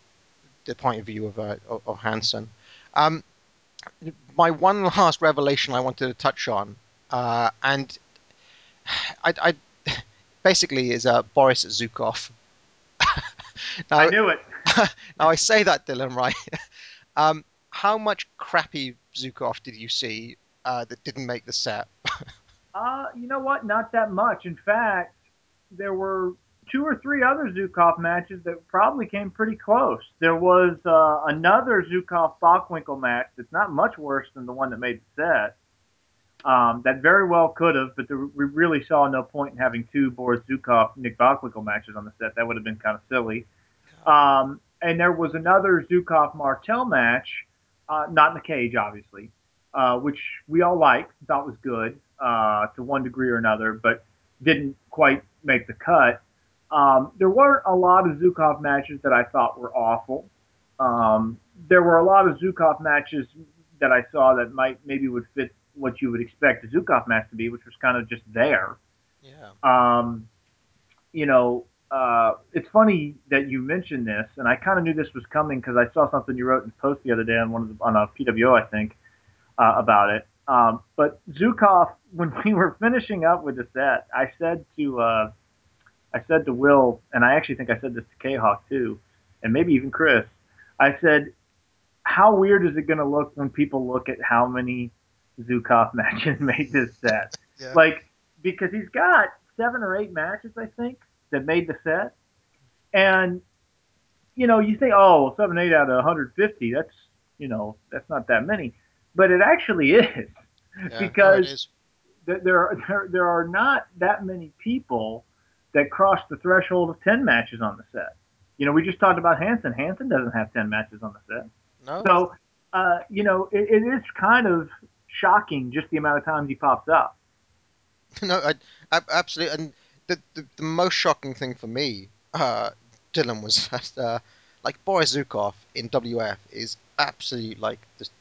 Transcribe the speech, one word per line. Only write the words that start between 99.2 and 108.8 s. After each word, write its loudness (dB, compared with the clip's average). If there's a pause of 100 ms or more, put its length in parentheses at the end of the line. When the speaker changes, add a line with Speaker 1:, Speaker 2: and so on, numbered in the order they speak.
Speaker 2:
seven -4
or -4
eight -6
matches, -10
I -12
think, -10 (320)
that -4
made 0
the -8
set. -4 (800)
And, 2 (920)
you -2
know, 6
you 0
think, 2
"Oh, 8
well, -4
seven, 0
eight 2
out 4
of 2
a 2
hundred -2
fifty, -2
that's, -6 (420)
you -12
know, -8 (140)
that's -12
not -8
that 2
many." -6 (420)